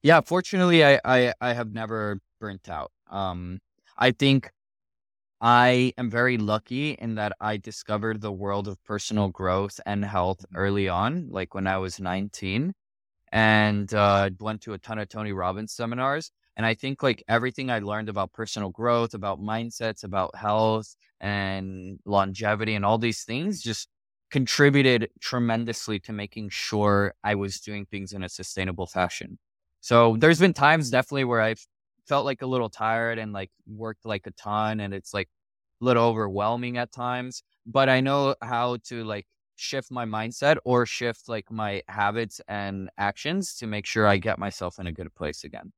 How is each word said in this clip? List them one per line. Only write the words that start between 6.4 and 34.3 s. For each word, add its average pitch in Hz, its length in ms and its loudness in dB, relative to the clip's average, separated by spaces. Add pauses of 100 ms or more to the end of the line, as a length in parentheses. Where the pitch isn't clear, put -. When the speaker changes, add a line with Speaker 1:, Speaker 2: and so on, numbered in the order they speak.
Speaker 1:
in 113 220 -8
that 104 260 -4
I 107 180 -4
discovered 107 600 -6
the 104 120 -6
world 101 340 -4
of 98 180 -10
personal 104 440 0
growth 95 580 -2
and 101 180 -2
health 95 340 0
Speaker 2:
Mm-hmm. - 180 -16
Speaker 1:
early 98 320 0
on, 113 420 -2
like, 92 240 -6
when 95 140 -2
I 95 100 0
was 95 220 -6
nineteen, 98 720 -4 (580)
and, 107 640 4
uh, 101 360 4 (100)
went 107 220 -8
to 113 100 -10
a 98 60 -10
ton 110 200 -10
of 104 100 -8
Tony 107 240 -8
Robbins 95 400 -4
seminars. 127 600 -6 (240)
And 110 100 -2
I 113 80 2
think, 135 300 -6
like, 123 240 0
everything 127 420 -2
I 117 80 -2
learned 104 300 -6
about 95 240 -6
personal 104 380 -8
growth, 117 440 0
about 98 260 -6
mindsets, 110 640 -6
about 95 320 -4
health 110 640 0 (240)
and 95 840 -6
longevity 104 680 0
and 101 100 -2
all 107 140 4
these 113 240 -2
things 165 400 -4
just - 260 -6 (420)
contributed 135 760 4 (120)
tremendously 117 800 -4
to - 120 -14
making 104 360 -10
sure 101 720 2
I 104 140 0
was 98 240 -4
doing 104 260 -10
things 98 260 -10
in 98 120 -8
a 90 40 -8
sustainable 92 600 -6
fashion. 92 500 -4 (440)
So 117 360 6
there's 156 220 6
been 185 120 8
times 147 380 4
definitely 131 340 2
where 120 180 2
I've 110 220 0 (440)
felt, 143 160 0
like, 135 180 -4
a 135 40 -6
little 127 240 0
tired 113 480 -2
and, 107 140 -8
like, 98 180 -8 (160)
worked, 107 400 -12
like, 107 200 -6
a 98 60 -14